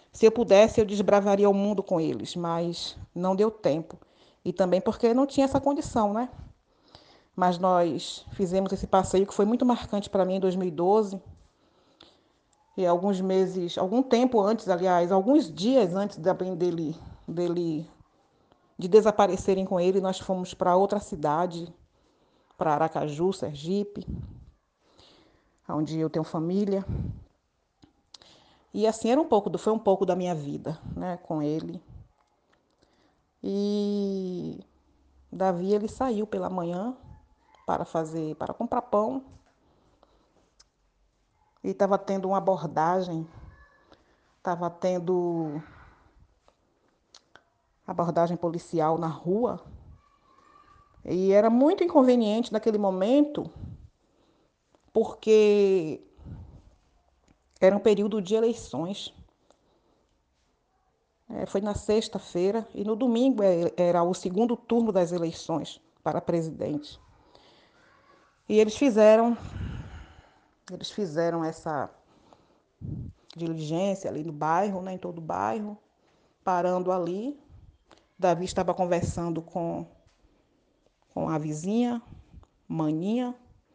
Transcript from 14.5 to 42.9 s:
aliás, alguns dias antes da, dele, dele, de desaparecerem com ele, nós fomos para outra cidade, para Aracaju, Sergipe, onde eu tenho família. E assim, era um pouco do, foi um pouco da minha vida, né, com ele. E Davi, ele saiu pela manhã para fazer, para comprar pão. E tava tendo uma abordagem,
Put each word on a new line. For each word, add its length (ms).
aliás, 440
alguns 400
dias 420
antes 240
da, 140
dele, 640
dele, 640
de 100
desaparecerem 760
com 140
ele, 220
nós 180
fomos 360
para 220
outra 240
cidade, 720
para 180
Aracaju, 580
Sergipe, 720
onde 300
eu 120
tenho 140
família. 600
E 140
assim, 240
era 100
um 80
pouco 200
do, 100
foi 140
um 60
pouco 260
da 120
minha 180
vida, 440
né, 220
com 240
ele. 400
E 1160
Davi, 420
ele 140
saiu 400
pela 240
manhã 460
para 200
fazer, 520
para 160
comprar 300
pão. 420
E 100
tava 260
tendo 300
uma 100
abordagem, 920